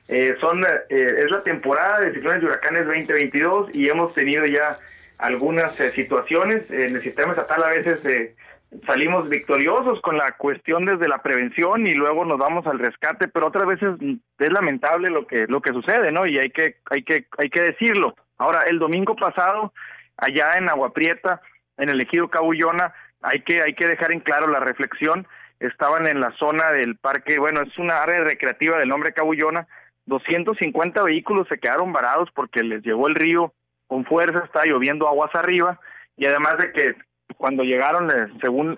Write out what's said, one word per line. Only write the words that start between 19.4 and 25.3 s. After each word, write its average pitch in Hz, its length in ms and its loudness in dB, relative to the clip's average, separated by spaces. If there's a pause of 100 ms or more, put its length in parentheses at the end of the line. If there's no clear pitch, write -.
allá 151 380 0
en 180 160 0
Agua 135 240 0
Prieta, 170 480 0 (340)
en 143 140 -2
el 131 100 2
ejido 170 300 0
Cabullona, 165 640 0 (260)
hay 139 220 -2
que, 170 180 0
hay 156 140 0
que 170 120 -2
dejar 165 260 0
en 165 80 -2
claro 151 280 0
la 143 120 2
reflexión. 151 640 -2 (340)